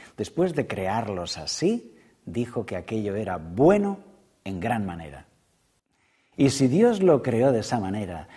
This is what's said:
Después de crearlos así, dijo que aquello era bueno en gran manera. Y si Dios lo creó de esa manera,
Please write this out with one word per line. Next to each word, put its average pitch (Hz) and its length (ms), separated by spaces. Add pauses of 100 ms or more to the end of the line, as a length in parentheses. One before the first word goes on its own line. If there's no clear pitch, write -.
(160)
Después 170 380
de 143 140
crearlos 98 720
así, 190 580 (300)
dijo 117 360
que 95 140
aquello 104 380
era 95 220
bueno 170 600 (460)
en 95 160
gran 110 260
manera. 82 400 (1120)
Y 139 140
si 135 160
Dios 202 340
lo 160 220
creó 123 280
de 123 100
esa - 180
manera, 92 580